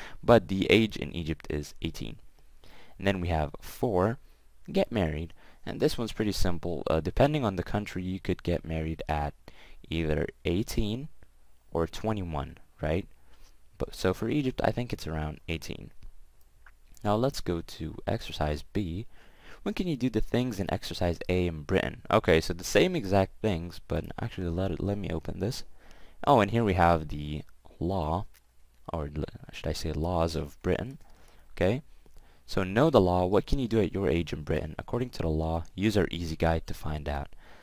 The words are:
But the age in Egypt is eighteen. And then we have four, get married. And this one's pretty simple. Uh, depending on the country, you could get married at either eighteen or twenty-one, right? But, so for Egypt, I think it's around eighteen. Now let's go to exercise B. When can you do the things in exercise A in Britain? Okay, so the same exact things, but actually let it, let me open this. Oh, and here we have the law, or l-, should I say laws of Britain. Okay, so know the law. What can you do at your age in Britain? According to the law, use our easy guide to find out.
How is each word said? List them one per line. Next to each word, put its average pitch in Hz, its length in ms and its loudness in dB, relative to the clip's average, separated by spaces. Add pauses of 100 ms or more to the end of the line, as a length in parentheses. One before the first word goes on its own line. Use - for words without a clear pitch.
(220)
But 110 260 8
the 95 200 2
age 110 300 6
in - 160 -6
Egypt 80 340 -4
is 76 320 -4
eighteen. 78 380 -6 (800)
And 92 80 -8
then 98 140 2
we 87 80 0
have 78 320 0
four, 107 580 2 (520)
get 190 220 0
married. 82 400 0 (320)
And - 160 -8
this 151 160 4
one's 117 160 -4
pretty 104 200 0
simple. 85 580 2
Uh, 80 100 4
depending 135 420 2
on 98 140 0
the 87 60 0
country, 101 400 -4
you 92 180 -4
could - 220 -2
get 87 220 0
married 80 440 -4
at 73 240 -2 (560)
either 78 380 0 (180)
eighteen 110 640 0 (640)
or 82 140 0
twenty-one, 82 720 -4 (240)
right? 80 260 0 (680)
But, - 160 -4
so - 180 0
for 110 160 -4
Egypt, 131 340 0
I - 100 2
think 123 200 -4
it's - 140 -6
around 76 420 -4
eighteen. - 420 -8 (1120)
Now 104 120 4
let's 120 260 2
go 82 220 -2
to - 340 -8 (100)
exercise 76 560 -2
B. 95 440 -4 (580)
When 202 100 -2
can 185 140 0
you 151 80 0
do 127 140 0
the 110 100 2
things 117 400 0
in 92 120 -2
exercise 87 540 -2
A 90 200 2
in 80 160 -4
Britain? - 480 0
Okay, 87 320 6
so - 100 -2
the 87 100 -6
same 180 320 4
exact 98 460 2
things, 87 480 -2
but 80 160 -2 (160)
actually 95 280 -4
let 90 220 0
it, 76 120 -4
let 101 160 0
me 98 120 -4
open 82 300 -4
this. 104 240 -2 (640)
Oh, 131 140 8
and 101 100 4
here 117 140 4
we 98 100 4
have 85 340 6
the 73 360 -6 (360)
law, 87 460 0 (640)
or 73 240 -4
l-, 76 80 -2 (280)
should - 140 -10
I 80 60 0
say - 180 -4
laws 82 460 0
of 73 240 -6
Britain. 107 380 -2 (540)
Okay, 107 280 2 (640)
so - 180 0
know 110 280 4
the 123 100 10
law. 90 240 6
What 92 220 4
can 139 120 2
you 127 80 0
do 110 140 2
at 90 140 0
your 98 120 0
age 82 280 2
in 80 80 -6
Britain? 78 360 -2
According 123 320 -4
to - 120 -6
the 80 60 0
law, 80 360 0 (100)
use 101 220 2
our 95 140 4
easy 80 260 -6
guide 82 300 2
to - 80 -4
find 76 340 -4
out. 71 220 -4 (320)